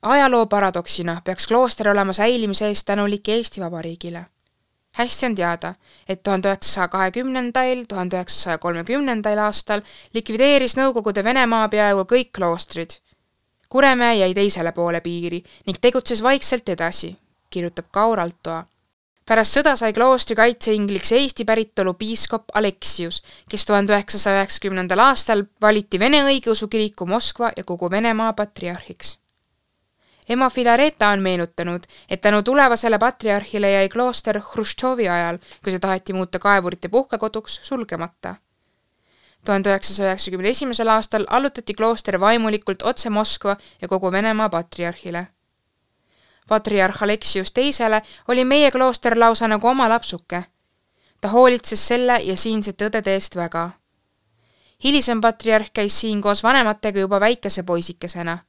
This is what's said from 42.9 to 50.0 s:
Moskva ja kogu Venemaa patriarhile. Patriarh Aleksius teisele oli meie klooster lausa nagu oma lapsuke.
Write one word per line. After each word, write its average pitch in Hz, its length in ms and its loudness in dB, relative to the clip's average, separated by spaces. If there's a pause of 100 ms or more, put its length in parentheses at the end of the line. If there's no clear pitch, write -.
Moskva 208 460 -2 (260)
ja 185 60 -10
kogu 185 240 -2
Venemaa 214 380 0
patriarhile. 170 800 -8 (1200)
Patriarh 208 560 0
Aleksius 202 480 -2
teisele 240 500 2 (260)
oli 247 180 2
meie 277 260 4
klooster 247 480 2
lausa 226 280 4
nagu 214 200 0
oma 254 220 2
lapsuke. 180 540 -4 (800)